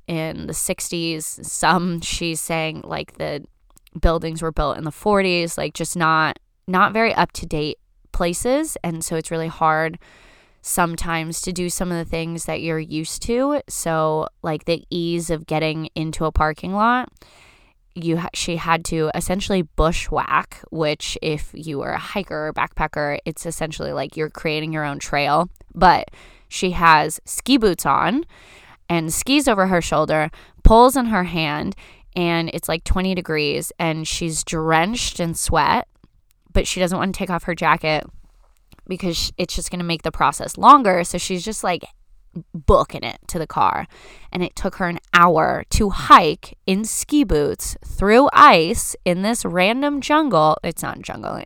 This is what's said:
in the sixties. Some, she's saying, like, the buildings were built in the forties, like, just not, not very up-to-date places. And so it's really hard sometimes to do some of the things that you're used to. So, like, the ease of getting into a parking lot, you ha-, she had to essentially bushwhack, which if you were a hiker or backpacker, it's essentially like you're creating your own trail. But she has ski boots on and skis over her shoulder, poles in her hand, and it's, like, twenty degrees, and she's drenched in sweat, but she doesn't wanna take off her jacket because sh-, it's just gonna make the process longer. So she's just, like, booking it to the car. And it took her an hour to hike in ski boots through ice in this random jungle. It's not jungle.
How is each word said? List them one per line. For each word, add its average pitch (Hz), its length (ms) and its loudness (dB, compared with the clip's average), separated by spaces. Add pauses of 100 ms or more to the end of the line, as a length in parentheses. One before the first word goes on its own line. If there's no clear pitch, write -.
in 160 400 -6
the 151 60 -8
sixties. 165 880 -6
Some, 170 580 0
she's 165 400 -6
saying, 160 440 -6
like, 156 340 -10
the 151 260 -8 (560)
buildings 160 420 0
were 165 80 -2
built 147 260 -2
in 156 80 -8
the 156 60 -8
forties, 180 640 0
like, 151 180 -6
just - 220 -6
not, 160 420 0 (280)
not 190 260 2
very 220 220 0
up-to-date 160 640 -2 (320)
places. 247 720 -2
And 165 220 -6
so - 100 -6
it's 160 160 -6
really 165 160 -4
hard 160 520 -2 (640)
sometimes 165 800 -2
to 185 100 -6
do 175 180 -4
some 180 220 -4
of 170 40 -2
the 165 140 -6
things 165 360 -6
that 160 140 -6
you're 160 200 -4
used 160 420 -8
to. 262 460 0
So, 156 580 -2 (160)
like, 156 220 -6
the 165 260 -2
ease 170 400 -4
of 160 160 -6
getting 156 480 -2
into 160 300 -4
a 156 80 -2
parking 156 400 -2
lot, 233 360 0 (840)
you 165 220 -2
ha-, 170 180 -6
she - 220 -4
had 165 300 0
to 156 280 -2
essentially 185 480 0
bushwhack, 156 1000 -2 (120)
which 151 500 -2
if 151 320 -4
you 147 240 -8
were - 140 -4
a - 60 -4
hiker 156 500 -6
or 151 40 -6
backpacker, 147 720 -4
it's - 220 -8
essentially 156 460 -6
like 139 240 -6
you're 156 120 -4
creating 156 440 -4
your 156 120 -2
own 143 140 -6
trail. 147 500 0 (240)
But 170 380 4 (380)
she 185 240 -2
has 160 520 4
ski - 340 0
boots 208 260 0
on 170 400 2 (640)
and 165 240 -2
skis 277 360 0
over 196 180 4
her 180 160 2
shoulder, 156 480 0 (320)
poles 240 340 10
in 240 100 2
her 202 180 0
hand, 165 500 -4 (400)
and 170 400 0
it's, - 140 -6
like, 165 160 -2
twenty 190 300 0
degrees, 151 640 -4
and 160 280 -2
she's 160 380 -4
drenched 160 760 0
in 165 160 -2
sweat, 160 540 2 (640)
but - 140 2
she - 120 -4
doesn't 180 180 0
wanna 180 160 -2
take - 160 -6
off 170 160 -4
her 175 100 -4
jacket 156 520 2 (800)
because 180 300 -4
sh-, - 200 -4
it's - 200 -4
just - 160 -6
gonna 170 100 -4
make 170 200 -4
the 160 100 -4
process - 440 -2
longer. 202 460 8
So 175 160 -4
she's 180 260 -4
just, 220 200 -6
like, 180 200 -2 (720)
booking - 480 2
it - 240 -8
to - 140 -6
the 156 60 -6
car. - 420 0 (440)
And 180 120 -2
it - 100 -6
took - 220 -4
her 185 100 -2
an 175 140 -4 (120)
hour 170 580 6
to 202 200 2
hike 180 760 6
in 190 200 0
ski 294 400 0
boots - 600 0
through 226 480 6
ice 214 600 4 (100)
in 180 180 0
this 226 220 -2
random 233 560 0
jungle. 208 640 4
It's - 200 -6
not - 200 -8
jungle. - 440 -10